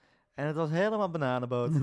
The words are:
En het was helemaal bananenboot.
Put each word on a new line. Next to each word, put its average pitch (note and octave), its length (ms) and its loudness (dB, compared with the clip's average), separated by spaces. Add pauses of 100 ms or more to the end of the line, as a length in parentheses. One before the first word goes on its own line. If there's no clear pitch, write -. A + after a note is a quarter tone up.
(340)
En C#3 140 -6
het D3+ 80 -4
was D#3+ 140 0
helemaal G3 400 0
bananenboot. B2+ 720 0